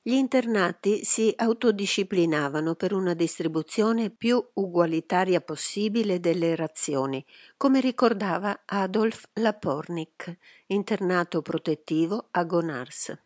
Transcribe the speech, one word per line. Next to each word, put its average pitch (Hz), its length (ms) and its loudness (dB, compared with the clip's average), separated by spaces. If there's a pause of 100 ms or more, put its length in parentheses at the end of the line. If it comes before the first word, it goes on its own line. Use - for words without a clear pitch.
gli 226 100 -4
internati 226 920 2
si 220 280 2
autodisciplinavano 185 1400 0
per 185 160 -2
una 190 220 0
distribuzione 170 960 0
più 233 360 0 (100)
ugualitaria 175 840 2
possibile 202 800 -2
delle 165 380 2
razioni, 139 680 -2 (300)
come 269 240 4
ricordava 208 880 0
Adolf 202 680 -2
Lapornik, 175 1000 -4 (280)
internato 185 760 0
protettivo 165 920 -2
a 175 120 0
Gonars. 165 840 -4